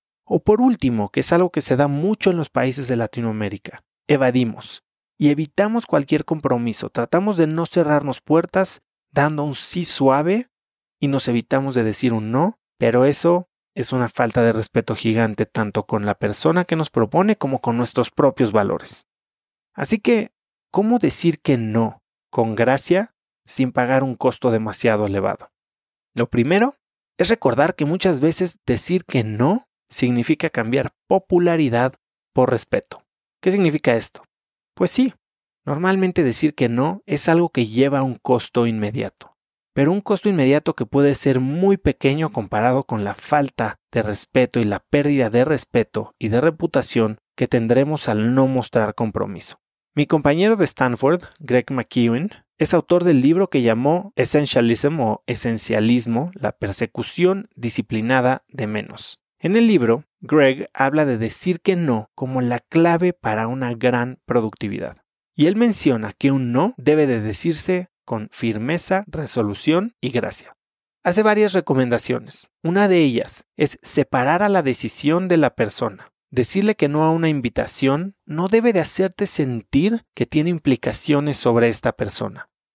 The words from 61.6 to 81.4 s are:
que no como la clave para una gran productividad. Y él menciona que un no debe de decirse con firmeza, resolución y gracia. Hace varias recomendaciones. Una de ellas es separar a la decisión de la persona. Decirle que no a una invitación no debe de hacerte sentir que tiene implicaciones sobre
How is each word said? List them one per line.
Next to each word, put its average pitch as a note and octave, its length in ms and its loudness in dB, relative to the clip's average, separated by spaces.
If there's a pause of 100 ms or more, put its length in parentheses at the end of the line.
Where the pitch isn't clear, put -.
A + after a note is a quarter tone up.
que F#3+ 140 0
no C3 400 -2
como C3 280 -4
la A#2+ 180 -2
clave E3+ 520 0
para A2 360 -4
una B2 260 -6
gran B2 500 -2
productividad. A2 760 -4 (360)
Y D3+ 120 2
él G3+ 100 2
menciona C#3 560 0
que - 180 0
un B2+ 220 0
no F3 240 0
debe D3 320 2
de A#2 120 0
decirse E3 680 -2 (160)
con G#2+ 260 -6
firmeza, C3+ 800 -4
resolución D3+ 920 -2
y B2 100 -4
gracia. G#2+ 460 -6 (480)
Hace G3 180 2
varias G#3+ 320 2
recomendaciones. B2+ 960 -2 (120)
Una F#3+ 240 2
de F#3 120 4
ellas - 480 0 (100)
es D3+ 260 -2
separar C#3+ 600 0
a G#3 60 2
la F#3+ 140 2
decisión D3 640 -2
de F3 100 4
la C#3+ 160 2
persona. G#2 580 -6 (180)
Decirle G3 440 0
que D3 140 0
no D3+ 160 0
a D#3+ 60 4
una E3 180 0
invitación C#3 880 -2 (100)
no E3+ 240 -4
debe A3+ 240 2
de F#3 80 2
hacerte F#3+ 460 -2
sentir D3 800 -2 (100)
que A#2+ 120 -2
tiene D#3 240 -2
implicaciones C#3+ 880 -2
sobre A#2 320 2